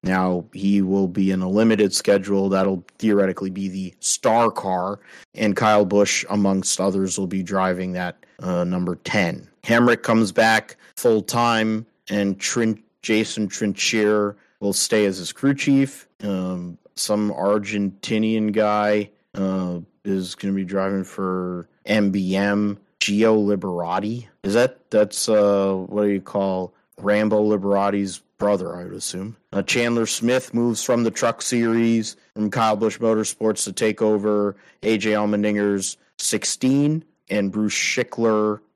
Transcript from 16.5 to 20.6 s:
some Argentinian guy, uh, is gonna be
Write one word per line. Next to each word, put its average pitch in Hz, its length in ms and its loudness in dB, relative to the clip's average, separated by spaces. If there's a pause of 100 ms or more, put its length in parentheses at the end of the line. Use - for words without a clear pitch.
some 104 360 -2
Argentinian 104 1200 0
guy, 104 560 2 (240)
uh, 95 460 -2 (240)
is 95 320 -4
gonna 98 180 -4
be 98 100 -2